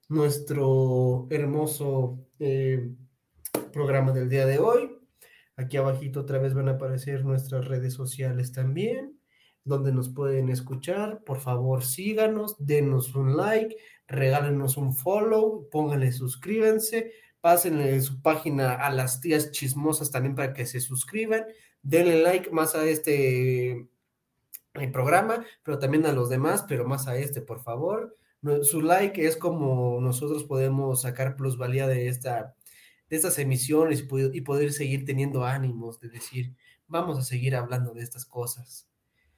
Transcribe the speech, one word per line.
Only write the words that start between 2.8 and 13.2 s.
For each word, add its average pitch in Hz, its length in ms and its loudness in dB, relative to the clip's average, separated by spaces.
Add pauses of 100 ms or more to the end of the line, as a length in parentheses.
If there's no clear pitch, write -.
programa 135 380 2
del 131 180 0
día 135 180 2
de 135 120 2
hoy. 240 320 4 (640)
Aquí 131 200 -6
abajito 135 440 -2
otra 135 180 -2
vez 135 140 0
van 135 160 0
a 135 40 2
aparecer 135 520 -4
nuestras 131 440 -2
redes 127 260 -4
sociales 127 580 -4
también, 196 680 -4 (460)
donde 135 280 0
nos 127 160 0
pueden 135 420 0
escuchar. 151 720 -4
Por 127 160 -6
favor, 127 440 -2
síganos, 214 760 0
denos 143 560 2
un 135 220 2